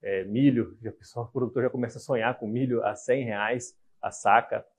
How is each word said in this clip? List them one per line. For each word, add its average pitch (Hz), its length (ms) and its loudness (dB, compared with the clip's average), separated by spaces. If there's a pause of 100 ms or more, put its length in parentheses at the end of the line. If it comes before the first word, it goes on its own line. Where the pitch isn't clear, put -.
é, 98 220 -2
milho, 117 580 2
já 110 100 -10
o - 20 -14
pessoal, - 340 -10
o - 60 -18
produtor 123 320 0
já 123 60 2
começa 120 280 -4
a - 20 -12
sonhar 120 380 0
com 117 80 -8
milho 117 380 0
a 104 100 0
cem 127 300 0
reais 113 520 -4 (240)
a - 120 -6
saca. 110 520 2 (140)